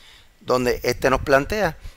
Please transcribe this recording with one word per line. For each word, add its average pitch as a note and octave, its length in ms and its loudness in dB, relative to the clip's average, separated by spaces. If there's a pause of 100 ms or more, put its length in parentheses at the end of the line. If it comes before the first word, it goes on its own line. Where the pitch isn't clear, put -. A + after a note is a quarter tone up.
(400)
donde B2 440 0
este B2 260 0
nos C3 120 0
plantea D#3 540 0 (200)